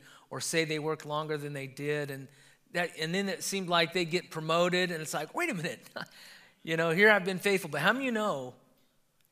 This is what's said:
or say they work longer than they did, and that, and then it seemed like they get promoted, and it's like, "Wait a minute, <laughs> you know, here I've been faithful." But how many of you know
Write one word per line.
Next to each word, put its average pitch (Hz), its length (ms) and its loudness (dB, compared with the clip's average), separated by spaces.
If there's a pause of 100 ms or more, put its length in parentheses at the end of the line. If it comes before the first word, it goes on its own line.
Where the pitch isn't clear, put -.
(300)
or 135 100 -8
say 160 260 0
they 156 140 -2
work 151 260 -4
longer 151 320 -2
than 147 160 -6
they 135 140 -8
did, 143 440 -4
and 135 160 -12 (460)
that, 175 260 -2
and 160 140 -2
then 196 160 0
it 147 140 -6
seemed 190 260 -4
like 170 240 4
they 180 120 2
get 165 240 -2
promoted, 175 640 2
and 160 100 -6
it's 156 120 -8
like, 160 200 -6
"Wait 339 160 0
a 277 40 -2
minute, 156 260 -6 (440)
<laughs> - 400 -20
you 160 140 -2
know, 165 140 4
here 202 180 8
I've 202 160 6
been 185 140 -2
faithful." 185 320 0
But 147 100 -2
how 190 120 4
many 269 120 -2
of - 0 -
you 254 60 0
know 170 420 -2 (800)